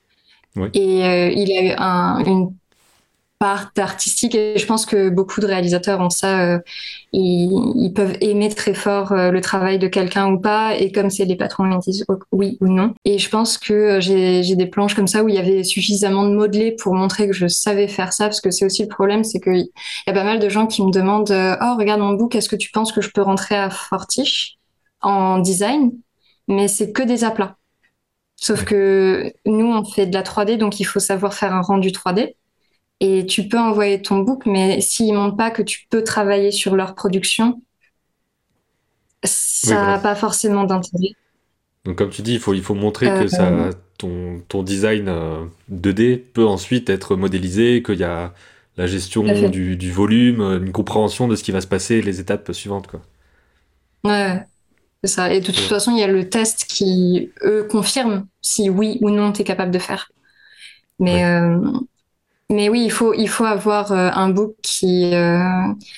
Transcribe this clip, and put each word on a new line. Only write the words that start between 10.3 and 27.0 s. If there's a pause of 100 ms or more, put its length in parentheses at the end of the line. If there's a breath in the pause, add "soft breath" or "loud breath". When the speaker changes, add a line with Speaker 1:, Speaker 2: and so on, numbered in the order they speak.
Speaker 2:
ou
pas,
et
comme
c'est
les
patrons,
ils
disent
o-, (120)
oui
ou
non. (120)
Et
je
pense
que,
euh,
j'ai,
j'ai
des
planches
comme
ça
où
il
y
avait
suffisamment
de
modelé
pour
montrer
que
je
savais
faire
ça,
parce
que
c'est
aussi
le
problème,
c'est
que
il (400 loud breath)
y
a
pas
mal
de
gens
qui
me
demandent,
euh, «
Oh,
regarde
mon
book,
est-ce
que
tu
penses
que
je
peux
rentrer
à
Fortiche (440)
en
design ? » (560)
Mais
c'est
que